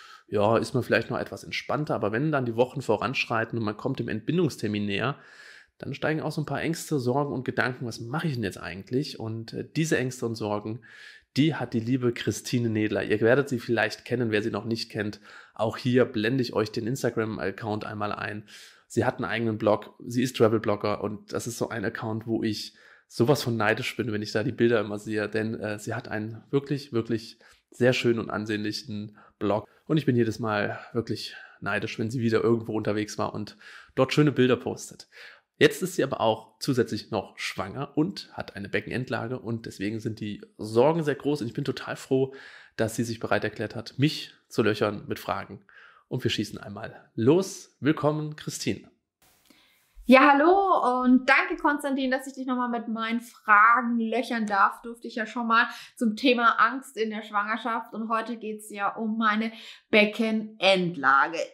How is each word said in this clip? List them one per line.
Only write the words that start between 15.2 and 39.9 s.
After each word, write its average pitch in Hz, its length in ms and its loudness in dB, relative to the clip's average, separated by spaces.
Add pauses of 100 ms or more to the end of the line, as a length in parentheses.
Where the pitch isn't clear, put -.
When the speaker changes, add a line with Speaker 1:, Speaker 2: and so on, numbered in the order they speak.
Speaker 1:
Auch 107 220 -2
hier 123 300 4
blende 120 360 0
ich - 120 -4
euch 107 180 0
den 107 140 -4
Instagram-Account 110 1000 -4
einmal 104 280 -6
ein. 107 320 -8 (440)
Sie 110 160 0
hat 127 120 0
einen 117 100 -4
eigenen 110 320 -2
Blog, 107 360 2 (100)
sie 120 180 -2
ist 135 140 -2
Travel-Blogger 104 680 2
und 104 280 -8
das 110 140 -4
ist 113 120 -8
so 117 100 -4
ein 110 160 -6
Account, 113 420 -6
wo 110 160 -2
ich - 320 -4 (320)
sowas 127 360 2
von 120 140 -2
neidisch 110 400 0
bin, 113 160 -4
wenn 104 100 -2
ich 104 100 -8
da 107 100 0
die 110 100 -2
Bilder 117 280 4
immer 104 180 -4
sehe, 107 300 -2
denn, 110 320 -2
äh, 104 180 -6
sie 107 160 -8
hat - 140 -8
einen 110 420 -8
wirklich, 139 420 -2
wirklich 113 460 -2 (320)
sehr 123 220 6
schönen 120 260 2
und - 120 -6
ansehnlichen 107 880 -6 (200)
Blog 104 300 0 (180)
und 156 100 2
ich 151 100 2
bin 123 100 4
jedes 113 220 2
Mal 107 420 -2 (120)
wirklich 113 440 -4 (240)
neidisch, 104 380 -4
wenn 113 120 -2
sie 127 100 -4
wieder 113 220 4
irgendwo 113 340 2
unterwegs 107 420 -2
war 107 160 -2
und 107 220 -8 (380)
dort 131 180 2
schöne 151 200 4
Bilder 127 240 4
postet. - 520 -10 (500)
Jetzt 147 240 6
ist - 120 -4
sie 143 100 2
aber - 160 -4
auch - 380 0
zusätzlich 117 520 0
noch - 280 -6
schwanger 101 580 -8
und 165 360 -2
hat - 240 -12
eine 98 120 -10
Beckenendlage 117 720 -4
und 113 260 -8
deswegen 110 360 -6